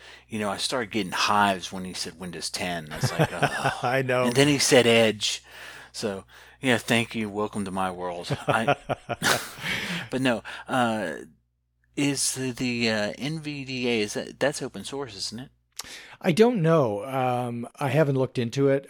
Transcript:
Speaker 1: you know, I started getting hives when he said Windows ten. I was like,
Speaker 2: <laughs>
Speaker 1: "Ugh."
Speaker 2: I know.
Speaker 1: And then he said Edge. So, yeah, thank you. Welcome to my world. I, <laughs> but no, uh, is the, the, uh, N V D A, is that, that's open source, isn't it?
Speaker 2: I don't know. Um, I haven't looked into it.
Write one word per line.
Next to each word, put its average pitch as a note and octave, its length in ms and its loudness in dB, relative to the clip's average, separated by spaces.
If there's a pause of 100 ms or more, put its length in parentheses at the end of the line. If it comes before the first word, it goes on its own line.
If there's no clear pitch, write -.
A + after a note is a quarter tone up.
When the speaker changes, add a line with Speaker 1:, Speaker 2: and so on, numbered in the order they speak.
(280)
Speaker 1:
you A2 120 -6
know, G#2 100 0
I G2 80 -2
started A#2+ 340 -2
getting F#2+ 200 -2
hives G2+ 600 2
when F#2 140 -8
he F#2 80 -10
said E2+ 260 -8
Windows F2+ 300 -8
ten. D3+ 420 -6
I D#2 60 -8
was - 140 -2
like, - 220 0
Speaker 2:
<laughs> - 0 -
Speaker 1:
"Ugh." - 400 -2 (100)
Speaker 2:
I C3 180 0
know. B2+ 240 0
Speaker 1:
And A#2+ 80 0
then C#3 140 6
he C#3+ 100 4
said B2 300 6
Edge. A2+ 560 2 (480)
So, G2 320 -6 (380)
yeah, B2+ 160 4
thank A#2 380 0
you. A2 140 -4
Welcome G#2 360 -4
to F#2+ 60 -6
my F#2 200 -2
world. F2 440 -6 (120)
I, B2+ 280 2 (720)
<laughs> - 640 -8
but C3 120 -2
no, B2 200 2 (260)
uh, A2+ 440 0 (840)
is C#3+ 400 0
the, C3 160 -4
the, A#2+ 380 0
uh, G#2 280 0
N D3+ 220 -6
V D3 260 -10
D B2+ 220 -4
A, A#2 140 2
is G#2 120 -2
that, - 260 -8
that's C#3 220 0
open A#2+ 220 -8
source, C#3 320 -10
isn't G#2 240 -8
it? C#3 100 -14 (720)
Speaker 2:
I F#3 100 4
don't A3 300 6
know. C3+ 420 4
Um, B2 640 0 (120)
I C#3+ 100 0
haven't C#3 280 4
looked C3 200 0
into C3+ 320 2
it. C3+ 200 2